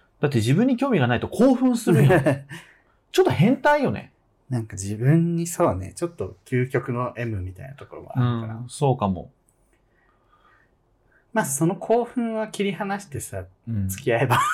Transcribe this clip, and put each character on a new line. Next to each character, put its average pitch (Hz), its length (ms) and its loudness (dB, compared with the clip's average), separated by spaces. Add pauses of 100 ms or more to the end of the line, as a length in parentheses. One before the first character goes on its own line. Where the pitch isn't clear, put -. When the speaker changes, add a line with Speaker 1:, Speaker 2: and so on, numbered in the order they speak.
(200)
Speaker 1:
だ 147 80 0
っ - 20 -4
て 120 80 0
自 110 140 2
分 208 140 4
に 269 100 2
興 269 140 -2
味 208 80 2
が 123 80 2
な 120 100 2
い 101 40 -4
と 113 80 -4
興 254 260 4
奮 254 240 2
す - 140 0
る 143 120 6
や 160 160 6
ん。 - 0 -
Speaker 2:
<laughs> 139 240 0 (680)
Speaker 1:
ち - 80 2
ょ - 20 8
っ - 20 2
と - 60 2
変 202 260 4
態 294 280 2
よ 170 60 0
ね。 - 220 -8 (380)
Speaker 2:
な 123 80 -2
ん 110 80 -6
か - 80 -14
自 101 220 -6
分 165 400 2
に、 170 100 -4
そ 170 240 0
う 95 60 -2
ね、 92 180 -10
ち - 100 -8
ょ 175 40 -4
っ - 20 -16
と - 340 -10
究 127 240 -2
極 127 240 -4
の 120 240 -4
M 113 240 -6
み 92 120 -10
た 95 120 -18
い 92 40 -16
な - 60 -18
と - 120 -20
こ - 100 -18
ろ - 60 -16
も - 160 -8
あ - 0 -
る 123 60 2 (180)
か 110 60 -10
ら。 110 80 -10
Speaker 1:
う 123 100 -12
ん、 - 20 -16
そ 143 220 0
う 123 80 0
か 104 100 0
も。 82 220 -6 (2000)
Speaker 2:
ま 220 100 2
あ、 - 40 -6
そ 147 180 -2
の 180 120 2
興 226 280 2
奮 226 300 -4
は 220 140 -4
切 208 160 -4
り 196 100 0
離 202 260 -6
し - 60 -18
て 113 140 -10
さ、 92 240 -10 (220)
Speaker 1:
う 117 60 -8
ん。 101 160 -2
Speaker 2:
付 95 140 -8
き 127 100 2
合 113 100 2
え 135 40 4
ば。 - 120 2 (160)